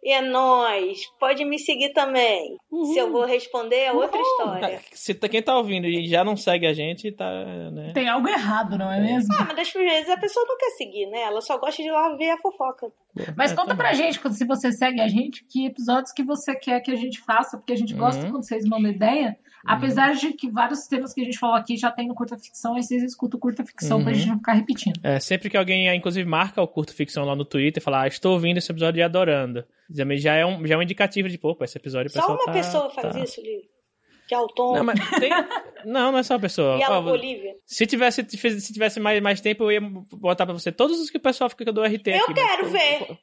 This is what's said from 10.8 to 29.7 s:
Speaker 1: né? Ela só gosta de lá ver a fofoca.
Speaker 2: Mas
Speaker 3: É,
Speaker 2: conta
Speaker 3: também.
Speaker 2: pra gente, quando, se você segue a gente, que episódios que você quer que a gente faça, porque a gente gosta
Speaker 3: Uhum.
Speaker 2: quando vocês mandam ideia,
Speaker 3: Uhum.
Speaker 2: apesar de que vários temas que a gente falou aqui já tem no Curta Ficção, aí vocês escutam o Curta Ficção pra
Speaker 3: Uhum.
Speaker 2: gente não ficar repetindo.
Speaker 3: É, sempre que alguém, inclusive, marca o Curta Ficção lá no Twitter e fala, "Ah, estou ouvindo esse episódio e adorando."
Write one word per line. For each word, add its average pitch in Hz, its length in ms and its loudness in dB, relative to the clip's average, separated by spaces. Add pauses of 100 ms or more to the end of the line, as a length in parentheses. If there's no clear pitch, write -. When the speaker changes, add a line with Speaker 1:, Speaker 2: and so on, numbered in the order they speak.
Speaker 1:
né? 226 140 -6
Ela 214 200 -2
só 262 160 -2
gosta 302 260 -4
de 311 80 -4
lá 311 240 2
ver 320 160 0
a 330 60 0
fofoca. 285 500 -4 (480)
Speaker 2:
Mas 254 160 2
Speaker 3:
É, 170 40 -2
Speaker 2:
conta 359 140 0
Speaker 3:
também. - 80 0
Speaker 2:
pra 480 160 2
gente, 311 260 0
quando, 233 140 -4
se 240 120 -2
você 254 260 0
segue 254 300 0
a 220 60 4
gente, 240 380 -2
que 262 220 -2
episódios 254 440 0
que 285 120 -4
você 285 320 -4
quer 247 260 -2
que 262 100 -6
a 254 40 0
gente 240 260 -6
faça, 233 360 0
porque - 160 -4
a 233 40 0
gente 214 160 -2
gosta 233 320 0
Speaker 3:
Uhum. 196 60 -4
Speaker 2:
quando 262 140 -6
vocês 220 220 -4
mandam 214 240 0
ideia, 226 380 2
Speaker 3:
Uhum. - 440 -6
Speaker 2:
apesar 262 400 2
de 285 200 -2
que 254 180 -6
vários 240 340 0
temas 262 280 -4
que 269 80 -4
a - 20 0
gente 240 160 -6
falou 233 160 2
aqui 233 220 0
já 240 120 0
tem 240 200 -6
no 240 40 -6
Curta 226 240 -8
Ficção, - 380 -6
aí 247 80 -2
vocês 247 180 -2
escutam 247 360 -4
o - 40 -6
Curta 240 240 -2
Ficção - 380 0
pra 143 80 2
Speaker 3:
Uhum. 135 40 2
Speaker 2:
gente 156 120 2
não 220 100 0
ficar 220 140 -2
repetindo. 214 500 2
Speaker 3:
É, 139 200 2
sempre 190 280 -2
que 196 60 -2
alguém, 185 400 4
inclusive, 180 340 -2
marca 185 320 2
o 170 60 4
Curta 151 240 -4
Ficção - 320 -4
lá 139 140 -2
no 143 80 -2
Twitter 147 360 0
e - 20 -18
fala, 135 180 2
"Ah, 135 60 2
estou 185 260 2
ouvindo 175 240 2
esse 170 120 -6
episódio 165 300 0
e 170 40 6
adorando." 147 600 0 (240)